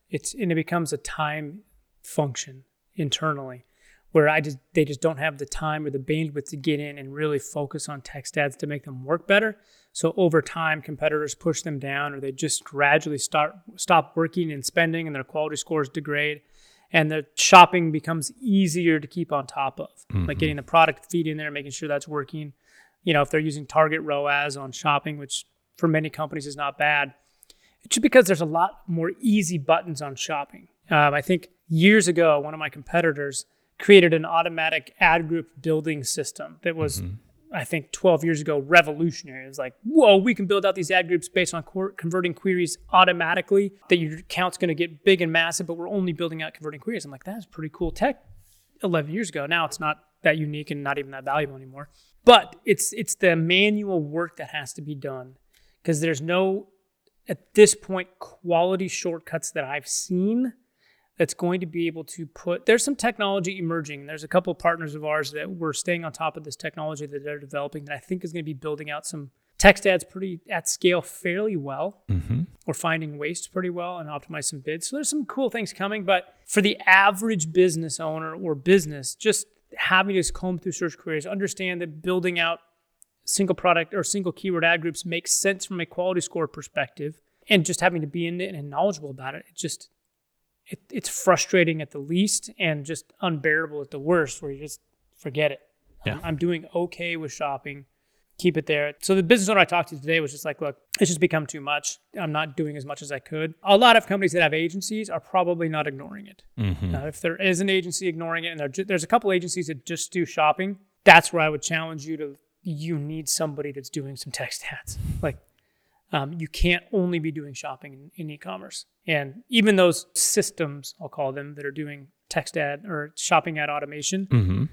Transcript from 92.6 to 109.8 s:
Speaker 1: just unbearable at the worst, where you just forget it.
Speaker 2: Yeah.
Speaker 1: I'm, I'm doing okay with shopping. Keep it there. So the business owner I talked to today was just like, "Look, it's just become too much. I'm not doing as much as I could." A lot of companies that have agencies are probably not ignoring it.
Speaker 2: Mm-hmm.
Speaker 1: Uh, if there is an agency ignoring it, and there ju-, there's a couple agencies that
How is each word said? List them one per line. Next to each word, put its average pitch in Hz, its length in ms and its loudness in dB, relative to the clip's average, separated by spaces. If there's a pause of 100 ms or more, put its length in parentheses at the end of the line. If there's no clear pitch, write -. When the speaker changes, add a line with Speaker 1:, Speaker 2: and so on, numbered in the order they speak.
Speaker 1:
just 156 360 -12
unbearable 156 600 -2
at 135 100 -14
the 147 80 -10
worst, 151 420 0
where 147 100 -10
you 139 80 -12
just 147 220 -16 (340)
forget 147 360 -2
it. 135 80 -14 (460)
Speaker 2:
Yeah. 110 100 -2
Speaker 1:
I'm, 156 80 -12
I'm 165 140 -4
doing 170 360 -2
okay 175 440 -4
with 156 140 -10
shopping. 139 540 -8 (520)
Keep 175 200 0
it 156 80 -4
there. 147 340 -2
So 190 160 0
the 190 80 4
business 190 240 4
owner 202 140 6
I 170 40 8
talked 175 240 -2
to 156 120 -12
today 160 180 0
was 147 140 -4
just 143 100 -14
like, 151 160 -6
"Look, 143 160 -6 (240)
it's 185 100 4
just 160 120 0
become 160 240 2
too 147 160 -12
much. 147 380 -6 (200)
I'm 160 140 -4
not 151 240 -4
doing 151 180 -2
as 139 100 -12
much 143 160 -10
as 143 80 -14
I 139 100 -6
could." 160 340 -6 (100)
A 202 140 8
lot 233 180 10
of 220 120 4
companies 190 260 2
that 175 80 4
have 151 120 4
agencies 185 560 -4
are 165 120 -6
probably 175 480 0
not 151 180 -2
ignoring 143 400 -12
it. - 160 -20 (160)
Speaker 2:
Mm-hmm. 92 360 0
Speaker 1:
Uh, 135 120 -4
if 151 140 -12
there 165 160 -2
is 185 240 0
an 196 80 0
agency 185 400 -2
ignoring 165 340 -6
it, 170 60 -6
and 160 100 -10
there 147 80 -4
ju-, 165 160 -6
there's 185 220 -2
a - 20 -18
couple 226 240 2
agencies 180 360 -2
that 151 180 -10